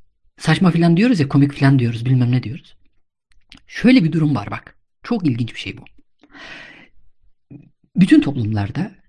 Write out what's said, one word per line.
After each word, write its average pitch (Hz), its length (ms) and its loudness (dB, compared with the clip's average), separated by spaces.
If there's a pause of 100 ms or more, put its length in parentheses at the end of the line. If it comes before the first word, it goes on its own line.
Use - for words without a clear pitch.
(380)
saçma 165 340 0
filan 170 260 2
diyoruz 220 220 2
ya, 139 100 0
komik 143 240 2
filan 139 260 2
diyoruz, 117 260 -4
bilmem 123 260 0
ne 127 120 -2
diyoruz. - 340 -14 (920)
Şöyle 254 360 2
bir 160 80 0
durum 147 240 0
var 104 160 -8
bak. - 260 -16 (260)
Çok 220 240 -4
ilginç 120 260 -2
bir - 60 -16
şey - 180 -12
bu. - 60 -20 (2000)
Bütün 294 260 4
toplumlarda 110 720 -4 (180)